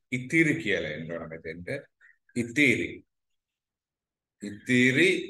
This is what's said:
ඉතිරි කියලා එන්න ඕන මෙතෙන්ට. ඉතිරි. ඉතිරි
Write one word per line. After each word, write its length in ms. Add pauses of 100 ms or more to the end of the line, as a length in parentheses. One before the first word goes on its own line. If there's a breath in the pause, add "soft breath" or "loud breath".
ඉතිරි 480
කියලා 360
එන්න 180
ඕන 160
මෙතෙන්ට. 420 (680 soft breath)
ඉතිරි. 540 (1500)
ඉතිරි 640 (220)